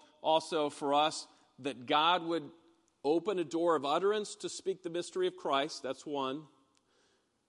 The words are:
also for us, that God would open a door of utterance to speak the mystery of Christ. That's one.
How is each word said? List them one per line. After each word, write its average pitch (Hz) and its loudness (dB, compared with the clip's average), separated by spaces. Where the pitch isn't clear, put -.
also 156 2
for 143 -2
us, 151 2
that 127 -8
God 165 4
would 165 -4
open 170 0
a 170 0
door 165 2
of 139 0
utterance 196 0
to - -8
speak - -6
the 170 -6
mystery 175 -2
of 180 -2
Christ. 151 -2
That's 131 -6
one. 143 -4